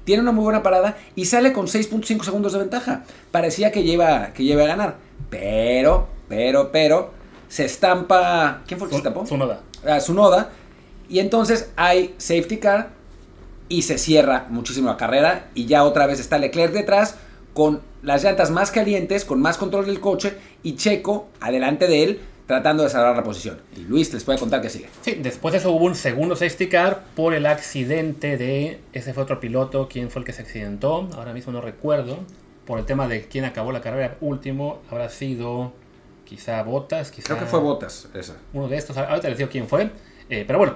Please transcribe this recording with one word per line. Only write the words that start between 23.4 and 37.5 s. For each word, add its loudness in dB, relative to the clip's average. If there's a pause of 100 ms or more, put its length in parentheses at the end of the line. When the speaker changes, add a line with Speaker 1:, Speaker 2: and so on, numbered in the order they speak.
Speaker 1:
Y -16
Luis 0
les -8
puede -2
contar -2
qué -6
sigue. -12 (140)
Speaker 2:
Sí, -6
después -6
de 2
eso 0
hubo 2
un 2
segundo -2
safety -2
car 2 (120)
por 0
el 0
accidente -2
de... -4 (140)
Ese -10
fue -4
otro -4
piloto, -4
¿quién -8
fue -8
el -14
que -10
se -14
accidentó? -6
Ahora -12
mismo -12
no -8
recuerdo, -4 (460)
por -6
el -6
tema -2
de -6
quién -6
acabó -6
la -8
carrera -6
último, -6 (100)
habrá -8
sido -8 (540)
quizá -8
Bottas, -6
quizá -12
Speaker 1:
Creo -4
que -6
fue 0